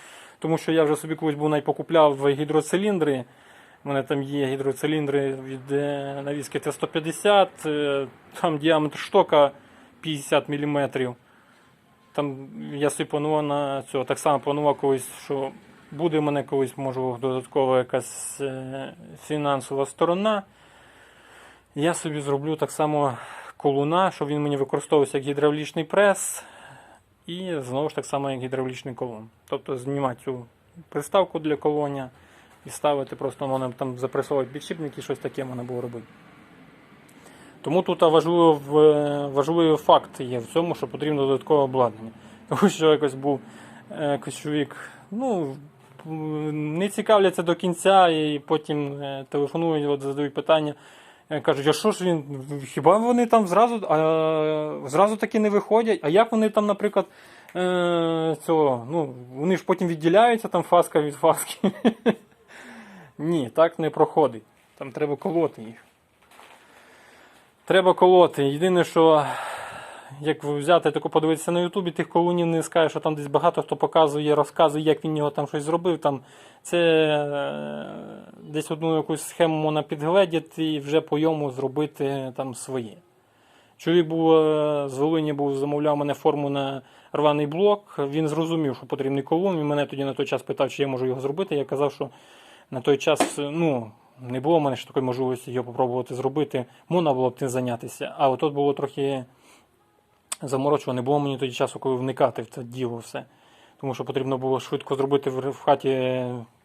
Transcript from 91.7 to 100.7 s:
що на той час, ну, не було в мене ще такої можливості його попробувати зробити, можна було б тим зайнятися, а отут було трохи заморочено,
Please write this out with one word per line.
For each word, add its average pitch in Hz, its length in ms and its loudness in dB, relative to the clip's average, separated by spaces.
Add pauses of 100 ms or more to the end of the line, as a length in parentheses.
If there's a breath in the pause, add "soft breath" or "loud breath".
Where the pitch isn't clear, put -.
що 139 160 -8 (640 loud breath)
на 131 100 -8
той 139 160 4
час, - 420 0
ну, 143 520 -2 (300)
не 127 200 -8
було 160 180 4
в 151 40 2
мене 135 140 0
ще - 100 -12
такої 131 200 -2
можливості 127 460 -4
його 120 140 -4
попробувати 123 480 -2
зробити, 135 500 -2 (240 soft breath)
можна 165 260 2
було 127 160 0
б 123 40 -6
тим 139 140 -6
зайнятися, 127 680 -6
а 139 120 4
отут 156 240 -2
було 143 180 2
трохи 139 520 -4 (1200 soft breath)
заморочено, 135 520 -2